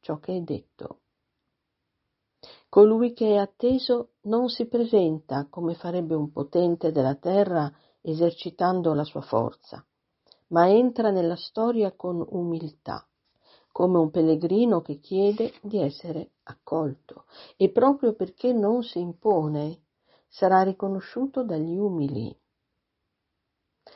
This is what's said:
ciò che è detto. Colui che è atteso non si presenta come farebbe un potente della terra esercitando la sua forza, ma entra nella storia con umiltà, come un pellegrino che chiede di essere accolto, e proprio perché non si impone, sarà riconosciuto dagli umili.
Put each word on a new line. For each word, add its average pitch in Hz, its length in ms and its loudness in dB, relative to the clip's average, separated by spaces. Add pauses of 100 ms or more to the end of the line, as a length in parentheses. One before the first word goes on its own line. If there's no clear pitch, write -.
ciò 156 180 -8
che 185 160 -8
è 180 60 -6
detto. - 580 -12 (1700)
Colui 226 460 6
che 214 220 0
è - 20 4
atteso 240 840 -2
non 233 260 0
si 233 160 -4
presenta 165 840 0
come 170 240 -6
farebbe 170 420 -6
un 147 180 -4
potente 170 580 0
della 139 240 0
terra 175 580 0 (280)
esercitando 170 920 -2
la 147 100 0
sua 147 160 -10
forza, - 640 -4 (640)
ma 170 220 4
entra 233 420 4
nella 175 240 0
storia 220 560 -2
con 175 380 -8
umiltà, 170 760 -8 (680)
come 180 240 2
un 160 120 4
pellegrino 170 720 2
che 147 200 -10
chiede 208 520 -2 (100)
di 208 180 -4
essere 156 520 -6 (120)
accolto, - 800 -8 (320)
e 190 140 2
proprio 269 420 2
perché 240 400 -4
non 226 300 0
si 202 160 -8
impone, 165 840 -2 (480)
sarà 185 320 4
riconosciuto 196 840 -4
dagli 165 320 -4
umili. 147 580 -4 (1600)